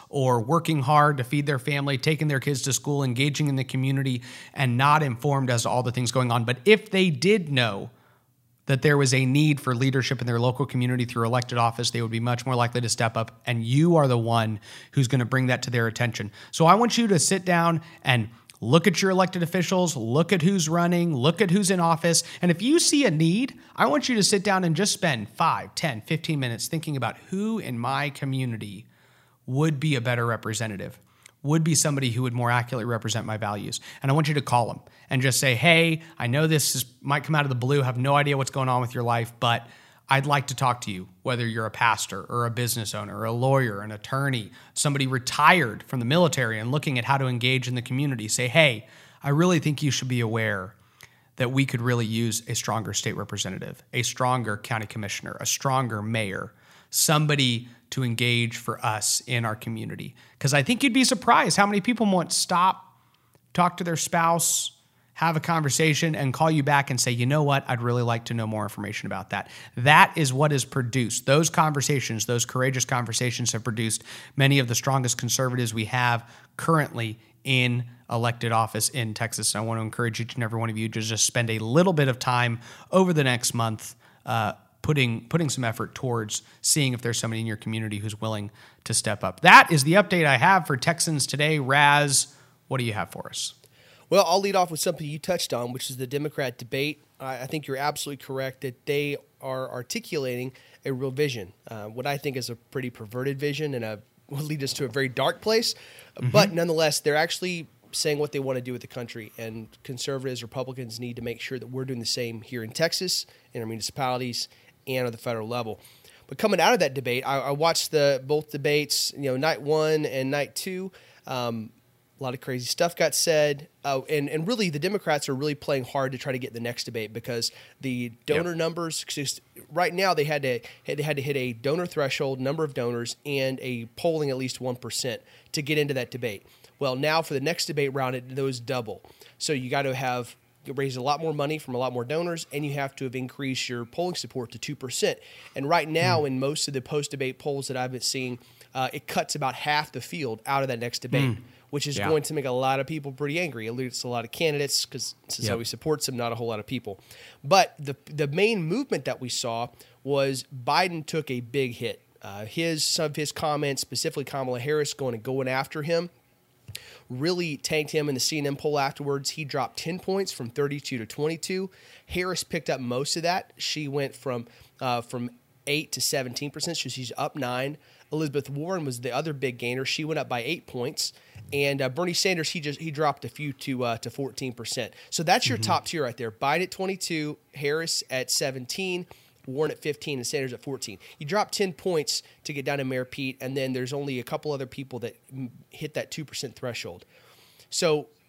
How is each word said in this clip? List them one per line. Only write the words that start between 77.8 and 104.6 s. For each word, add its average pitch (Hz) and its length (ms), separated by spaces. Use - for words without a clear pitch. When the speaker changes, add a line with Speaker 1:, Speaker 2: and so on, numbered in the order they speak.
Speaker 1:
elected 117 420
office 110 380
in 110 240
Texas. 110 400
And 104 80
I 113 40
want 113 120
to 113 40
encourage 110 380
each 117 140
and 120 100
every 113 160
one 113 80
of 110 80
you 110 140
to 113 100
just 110 240
spend 117 240
a 110 120
little 160 340
bit 147 140
of 123 100
time 120 420
over 180 220
the 147 100
next 123 300
month, 113 400
uh, 113 260
putting, 123 480
putting 165 180
some 127 160
effort 110 300
towards 117 480
seeing 135 320
if 120 80
there's 120 180
somebody 113 220
in 113 60
your 110 100
community 110 440
who's 107 200
willing 107 300
to - 80
step 107 320
up. 92 160
That 240 320
is 139 120
the 156 100
update 185 320
I 139 100
have 170 300
for 143 100
Texans 160 500
today. 151 320
Raz, 143 720
what 131 100
do 123 60
you 117 80
have 98 180
for - 200
us? - 240
Speaker 2:
Well, 185 160
I'll 170 140
lead 196 160
off 180 160
with 156 80
something 165 260
you 147 140
touched 175 340
on, 120 200
which 131 180
is 131 60
the 127 100
Democrat 143 520
debate. 139 440
I, 131 200
I 127 80
think 143 200
you're 135 100
absolutely 143 480
correct 135 360
that 127 260
they 143 300
are 131 280
articulating 127 840
a 139 80
real 135 180
vision, 127 440
uh, 107 180
what 117 200
I 143 100
think 135 200
is 123 120
a 120 60
pretty 131 340
perverted 123 520
vision 147 340
and 117 100
a, 107 140
will 143 160
lead 151 180